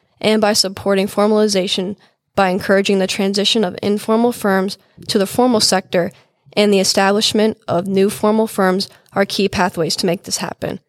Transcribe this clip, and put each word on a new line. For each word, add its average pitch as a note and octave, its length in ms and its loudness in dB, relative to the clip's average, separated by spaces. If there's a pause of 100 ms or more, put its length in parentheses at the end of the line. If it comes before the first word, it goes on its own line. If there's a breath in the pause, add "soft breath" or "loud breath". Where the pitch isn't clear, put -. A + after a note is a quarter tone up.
(220 soft breath)
and G#3+ 200 2
by G#3 120 2
supporting G3 540 0
formalization G3+ 880 0 (400 soft breath)
by G3 140 2
encouraging G3 500 2
the F#3+ 80 0
transition G3+ 560 0
of F3+ 180 -4
informal A3 500 0
firms G3 460 -2 (300 soft breath)
to - 100 -2
the F#3+ 100 2
formal B3 320 2
sector F#3 520 0 (420 soft breath)
and G#3 200 4
the G3 60 4
establishment G3+ 800 2 (100)
of F3 200 -2
new G3 220 2
formal A3 380 0
firms F#3+ 420 0 (240 soft breath)
are G3 120 0
key G3 240 -2
pathways F3+ 460 -2
to - 100 -4
make F3 180 -2
this - 140 -6
happen. - 520 -8